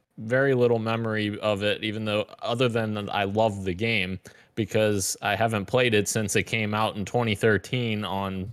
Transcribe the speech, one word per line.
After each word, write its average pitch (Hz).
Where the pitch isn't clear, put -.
very 131
little 120
memory 110
of 101
it, 104
even 110
though, 104
other 120
than 110
that 104
I 101
love 101
the 92
game, 95
because 107
I 101
haven't 110
played 127
it 104
since 110
it 104
came 107
out 107
in 101
twenty 117
thirteen 110
on 95